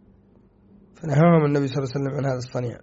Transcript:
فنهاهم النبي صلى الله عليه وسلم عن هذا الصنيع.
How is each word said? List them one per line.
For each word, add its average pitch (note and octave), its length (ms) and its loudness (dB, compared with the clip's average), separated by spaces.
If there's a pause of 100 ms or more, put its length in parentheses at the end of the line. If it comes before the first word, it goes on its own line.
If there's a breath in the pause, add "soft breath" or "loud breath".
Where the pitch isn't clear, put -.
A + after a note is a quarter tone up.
(960)
فنهاهم D#3+ 500 4
النبي C#3+ 220 0
صلى A#2+ 100 -6
الله C3+ 180 -6
عليه C#3 100 -4
وسلم C3+ 120 -6
عن C3+ 80 -4
هذا C3 120 -4
الصنيع. B2 460 -8